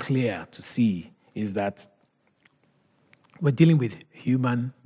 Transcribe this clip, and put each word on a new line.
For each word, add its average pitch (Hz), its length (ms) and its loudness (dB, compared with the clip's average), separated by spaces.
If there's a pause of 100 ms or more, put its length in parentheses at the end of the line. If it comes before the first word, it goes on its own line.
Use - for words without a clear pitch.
clear 117 440 -2
to - 100 -20
see 101 500 -2 (240)
is 104 180 -6
that 101 340 -6 (1500)
we're 147 120 2 (100)
dealing 165 160 8
with 117 160 -2 (160)
human 123 640 -2 (120)